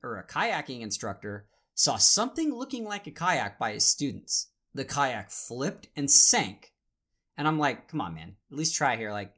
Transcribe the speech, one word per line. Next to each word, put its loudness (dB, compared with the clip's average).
or -8
a -12
kayaking -2
instructor -8
saw 2
something 2
looking -8
like -8
a -12
kayak -2
by -2
his 0
students. -2
The -6
kayak -2
flipped -6
and 0
sank. 4
And 2
I'm 4
like, 0
"Come -4
on, -6
man. -14
At -14
least -2
try 2
here." -4
Like, -6